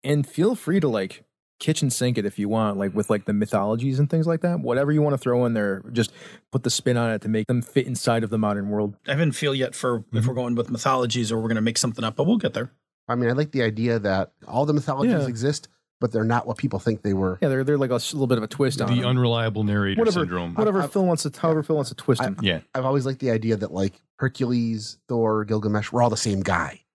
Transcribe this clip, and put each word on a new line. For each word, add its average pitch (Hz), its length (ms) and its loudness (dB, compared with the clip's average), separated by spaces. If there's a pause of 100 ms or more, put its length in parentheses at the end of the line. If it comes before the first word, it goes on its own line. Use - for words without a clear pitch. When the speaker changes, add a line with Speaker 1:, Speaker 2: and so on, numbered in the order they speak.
Speaker 1:
And 143 220 2
feel 208 300 0
free 190 240 0
to, 151 80 2
like, 101 380 -4 (340)
kitchen 151 320 0
sink 123 260 0
it 101 80 -2
if 101 140 -6
you 101 100 -2
want, 107 280 0
like, 98 180 -2
with, 107 140 -2
like, 104 160 0
the - 80 0
mythologies 110 680 0
and 147 100 4
things 160 160 0
like 165 160 0
that. 175 200 0
Whatever 131 300 0
you 151 120 4
wanna 143 160 2
throw 123 260 2
in 117 80 0
there, 101 380 -2
just 113 200 0 (400)
put - 120 -2
the - 80 0
spin 123 260 0
on 117 140 0
it 107 100 -2
to 107 80 -6
make 110 180 0
them 123 140 0
fit 123 240 0
inside 117 380 0
of 107 80 -4
the 113 80 0
modern 101 300 -2
world. 104 260 -2 (120)
Speaker 2:
I 139 40 -4
haven't 147 220 2
feel 143 200 -2
yet 131 220 -2
for 123 220 -2
if 104 80 -6
Speaker 1:
Mm-hmm. 113 220 0
Speaker 2:
we're 131 60 -2
going 120 220 -2
with 120 160 -2
mythologies 120 600 0
or 113 80 -2
we're 110 100 -2
gonna 110 120 0
make 113 160 0
something 117 260 -2
up, 110 120 -4
but - 100 0
we'll 220 120 4
get - 180 -2
there. 117 160 -6 (360)
Speaker 3:
I 123 80 -2
mean, 120 140 2
I 120 40 2
like 147 180 0
the 135 100 0
idea 113 380 2
that 98 320 0 (160)
all 135 180 0
the 151 80 2
mythologies 143 400 0
Speaker 1:
Yeah. 143 140 2
Speaker 3:
exist, 127 400 -2 (320)
but 117 120 0
they're 110 120 0
not 117 240 0
what 113 100 -6
people 107 220 -2
think 110 240 -2
they 101 100 0
were. 95 260 0
Speaker 1:
Yeah, 151 100 2
they're, 135 140 0
they're, 143 140 2
like, 135 140 0
a 127 40 2
s-, - 160 -4
little 139 140 0
bit 123 140 2
of 110 40 -4
a 110 40 -6
twist 135 340 0
on 107 80 -2
Speaker 4:
The 123 120 2
Speaker 1:
them. 123 40 -2
Speaker 4:
unreliable 117 580 2
narrator 104 360 2
Speaker 1:
Whatever, 202 220 2
Speaker 4:
syndrome. 90 340 -4
Speaker 1:
whatever 208 260 2
Speaker 3:
I, 147 60 0
Speaker 1:
Phil 190 180 0
wants 175 180 2
to, 139 160 -6
however 160 220 2
Phil 156 140 0
wants 135 160 0
to - 40 -14
twist - 260 0
Speaker 3:
I, 127 40 0
Speaker 1:
them. 196 160 -4
Speaker 4:
Yeah. 90 200 2 (120)
Speaker 3:
I've 131 120 -2
always 135 200 2
liked 131 140 -4
the 131 100 -2
idea 113 280 2
that, 98 140 -4
like, 98 300 -2 (160)
Hercules, 117 800 -2 (100)
Thor, 110 380 2
Gilgamesh, 107 460 0
we're 123 100 4
all 120 80 6
the 107 80 -2
same 98 240 0
guy. 85 400 -2 (140)